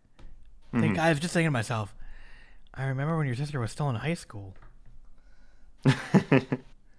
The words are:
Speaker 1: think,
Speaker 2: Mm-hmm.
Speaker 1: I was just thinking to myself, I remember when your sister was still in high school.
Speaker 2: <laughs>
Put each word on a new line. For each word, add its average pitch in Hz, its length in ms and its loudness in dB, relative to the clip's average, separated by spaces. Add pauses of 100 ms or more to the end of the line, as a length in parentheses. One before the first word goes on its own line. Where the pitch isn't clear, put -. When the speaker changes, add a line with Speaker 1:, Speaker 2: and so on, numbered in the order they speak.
(720)
Speaker 1:
think, 127 220 4
Speaker 2:
Mm-hmm. 165 60 0
Speaker 1:
I 160 100 6
was 156 100 4
just 175 140 -4
thinking 165 140 4
to - 40 2
myself, 110 420 -2 (800)
I 131 120 -6
remember 139 300 0
when 156 100 2
your 123 100 0
sister 147 220 -4
was 113 140 -2
still 147 180 -2
in 120 60 0
high 139 180 -2
school. 101 400 -12 (1300)
Speaker 2:
<laughs> - 0 - (1160)